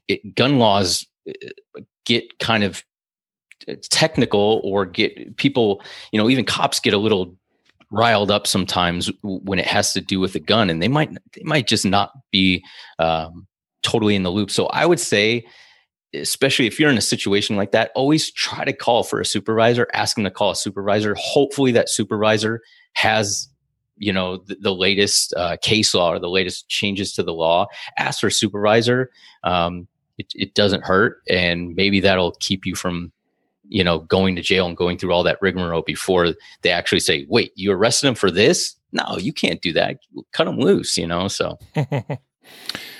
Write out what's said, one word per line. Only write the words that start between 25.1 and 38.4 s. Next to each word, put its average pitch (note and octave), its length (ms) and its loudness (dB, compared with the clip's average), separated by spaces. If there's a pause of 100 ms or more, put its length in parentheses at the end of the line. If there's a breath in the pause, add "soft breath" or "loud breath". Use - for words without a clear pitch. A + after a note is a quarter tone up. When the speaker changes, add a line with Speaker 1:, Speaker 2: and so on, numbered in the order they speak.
Speaker 1:
uh, E2+ 260 -2
case A2 320 2
law F2 180 4
or F2 60 -2
the F2 100 -6
latest F2+ 400 -4
changes G2 460 -4
to G2 80 -2
the E2+ 120 -4
law. E2 320 2 (320 loud breath)
Ask - 220 -2
for A2+ 80 0
a F#2 40 0
supervisor. A2+ 800 0 (320 soft breath)
Um, F2 440 -2 (320)
it, - 160 -14
it - 200 -8
doesn't G2+ 300 2
hurt, G2 440 0
and F2 480 0
maybe G2 240 2
that'll F#2 400 2
keep F#2+ 260 -4
you F2+ 80 -4
from, F2 380 -6 (560)
you G2+ 160 0
know, E2+ 140 2
going F#2 380 2
to F2 60 -6
jail F2+ 240 2
and E2+ 100 -8
going F2 220 -2
through F2+ 140 -2
all F2 120 2
that E2 180 0
rigmarole F2 400 0
before E2+ 520 0 (280 loud breath)
they F2+ 80 4
actually F2 300 0
say, D2 280 0
"Wait, G#2 280 0
you G2 160 0
arrested A2 340 2
him B2+ 80 2
for G2 160 2
this? A2 460 2 (160)